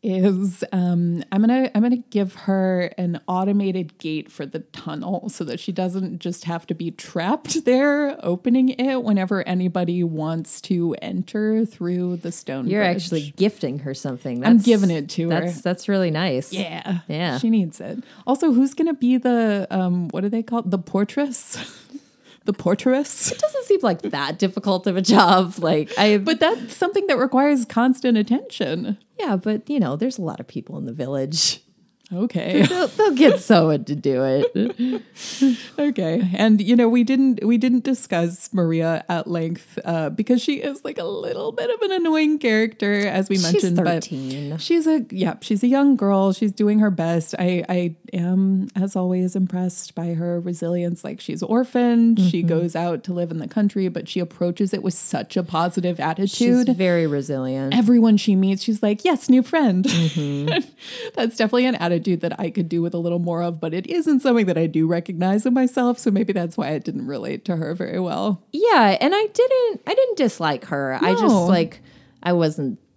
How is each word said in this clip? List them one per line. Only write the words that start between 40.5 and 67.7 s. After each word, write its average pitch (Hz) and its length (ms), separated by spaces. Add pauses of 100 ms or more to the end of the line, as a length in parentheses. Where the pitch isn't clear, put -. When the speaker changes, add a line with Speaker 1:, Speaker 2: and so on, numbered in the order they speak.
Speaker 1:
is, 277 280
like, - 140
a - 60
little - 480
bit 480 180
of 453 120
an 381 100
annoying 311 460
character, 220 540 (160)
as 190 200
we 196 80
Speaker 2:
She's 175 160
Speaker 1:
mentioned, 180 240
but 175 100
Speaker 2:
thirteen. 147 720
Speaker 1:
she's 330 280
a, 311 240
yeah, 185 300
she's 202 220
a 247 40
young 277 300
girl. 196 380
She's 208 180
doing 208 280
her 214 100
best. 165 480
I, 180 320
I 180 260 (160)
am, 190 640
as 190 200
always, 180 380
impressed 185 600
by 170 200
her 175 260
resilience. 175 640
Like, - 160
she's - 220
orphaned. 233 800
She 175 240
Speaker 2:
Mm-hmm. 170 40
Speaker 1:
goes 165 280
out 170 280
to 180 100
live 175 160
in 165 80
the 151 100
country, 202 400
but 170 200
she - 120
approaches 175 540
it 185 80
with 190 120
such - 440
a 180 40
positive 175 580
attitude. 165 300
Speaker 2:
She's 247 340 (120)
very 175 300
resilient. 135 680
Speaker 1:
Everyone 226 440
she 202 180
meets, 190 260
she's 214 200
like, 208 220
"Yes, 330 260
new 254 120
friend." 226 440
Speaker 2:
Mm-hmm. 151 720 (300)
Speaker 1:
<laughs> 466 260
That's 233 220
definitely 240 300
an 254 100
attitude 170 460
that - 180
I 170 100
could 170 180
do 170 140
with 170 100
a 175 60
little 170 220
more 170 220
of, 165 180
but 160 120
it 185 140
isn't 311 340
something 233 260
that 170 120
I 165 80
do 160 200
recognize 175 600
in 247 80
myself, 247 440
so - 120
maybe 202 220
that's 170 240
why 139 140
it 151 140
didn't - 220
relate 135 400
to 175 100
her 160 180